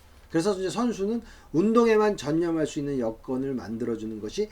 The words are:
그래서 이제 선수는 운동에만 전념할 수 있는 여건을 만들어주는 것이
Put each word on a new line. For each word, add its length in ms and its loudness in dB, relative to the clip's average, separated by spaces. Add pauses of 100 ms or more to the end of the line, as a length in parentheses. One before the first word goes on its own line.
(300)
그래서 280 0
이제 120 -4
선수는 520 -2 (320)
운동에만 640 4
전념할 500 0
수 120 -6
있는 200 -2
여건을 540 -4
만들어주는 680 -6
것이 320 -4